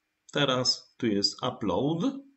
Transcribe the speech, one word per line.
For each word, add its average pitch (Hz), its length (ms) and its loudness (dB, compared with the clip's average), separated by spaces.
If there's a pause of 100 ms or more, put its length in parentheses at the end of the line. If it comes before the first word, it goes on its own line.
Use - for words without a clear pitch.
(320)
teraz 131 640 0
tu 123 100 0
jest 101 360 0
upload. 135 720 0 (240)